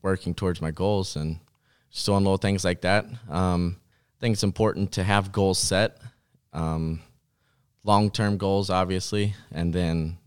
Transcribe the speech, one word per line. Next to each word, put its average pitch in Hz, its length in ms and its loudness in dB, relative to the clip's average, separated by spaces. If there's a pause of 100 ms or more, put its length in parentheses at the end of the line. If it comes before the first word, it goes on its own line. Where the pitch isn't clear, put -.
working 92 340 -2
towards 90 260 -2
my 80 100 -4
goals 95 460 -2
and 80 240 -4 (500)
just - 140 -8
doing 98 180 2
little 98 140 4
things 98 260 0
like 90 180 0
that. 101 240 2 (220)
Um, 87 480 0 (420)
I - 40 -20
think 117 120 2
it's 101 100 -2
important 101 500 0
to 95 100 -2
have 98 300 0
goals 95 260 4
set, 98 380 0 (560)
um, 80 480 -2 (840)
long-term 104 540 2
goals, 98 340 0
obviously, 92 640 0 (160)
and 85 200 -2
then 82 560 0